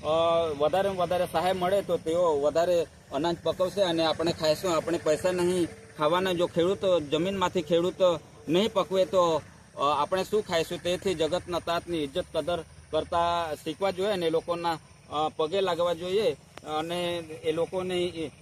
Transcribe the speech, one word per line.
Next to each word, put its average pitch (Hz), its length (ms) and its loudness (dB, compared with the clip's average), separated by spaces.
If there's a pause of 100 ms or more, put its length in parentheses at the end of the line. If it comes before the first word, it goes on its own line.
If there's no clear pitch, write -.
અ, 151 80 0 (460)
વધારે 175 320 2
ને 190 60 -4
વધારે 180 360 0
સહાય 180 220 2
મળે 185 280 2
તો 170 160 -2
તેઓ 165 440 2
વધારે 165 460 2 (240)
અનાજ 165 320 -2
પકવશે 185 380 -2
અને 165 240 2
આપણે 160 260 0
ખાઈશું, 156 440 0
આપણે 320 220 0
પૈસા 160 340 0
નહીં 180 360 2 (300)
ખાવાના. 180 360 2
જો 170 140 0
ખેડૂત 170 380 0
જમીનમાંથી 175 760 0
ખેડૂત 175 400 0 (480)
નહીં 190 240 2
પકવે 185 320 2
તો, 170 360 2 (360)
અ, - 40 -4
આપણે 147 420 0
શું 208 180 0
ખાઈશું? 170 360 -2
તેથી 180 360 -2
જગતના 165 460 -2
તાતની 170 440 -4
ઇજ્જત 143 300 -4
કદર 165 280 -2 (300)
કરતા 170 640 0
શીખવા 185 360 -4
જોઈએ 190 200 -2
અને 180 140 -2
એ 165 40 2
લોકોના, 170 500 -2 (320)
અ, 151 180 -2
પગે 160 320 -2
લાગવા 175 320 0
જોઈએ 180 400 0 (440)
અને 175 400 -4
એ 160 340 -6
લોકોની 170 800 -2 (100)